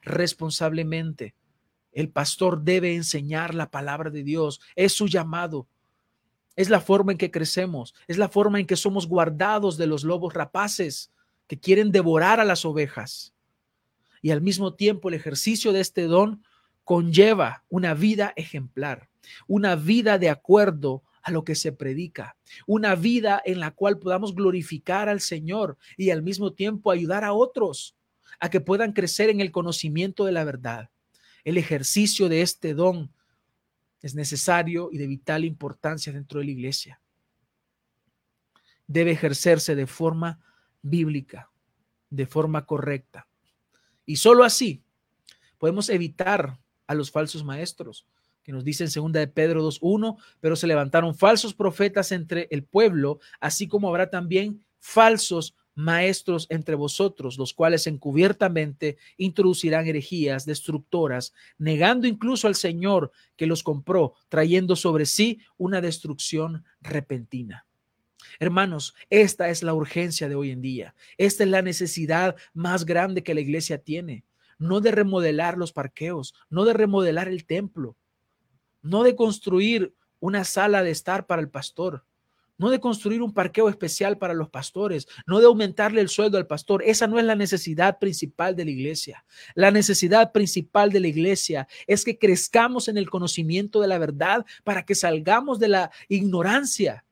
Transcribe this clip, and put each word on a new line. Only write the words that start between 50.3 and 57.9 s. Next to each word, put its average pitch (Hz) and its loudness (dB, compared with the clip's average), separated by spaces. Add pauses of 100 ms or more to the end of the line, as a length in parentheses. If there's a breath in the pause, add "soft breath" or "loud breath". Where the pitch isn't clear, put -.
"Pero 160 0
se 170 -2
levantaron 160 2
falsos 214 4
profetas 196 0
entre 170 -4
el 143 -6
pueblo, 160 2 (220 loud breath)
así 143 -4
como 202 0
habrá 180 0
también 190 -2 (160)
falsos 214 4 (200)
maestros 170 -2
entre 160 -4
vosotros, 143 -4
los 131 -8
cuales 165 2
encubiertamente 156 0 (200 soft breath)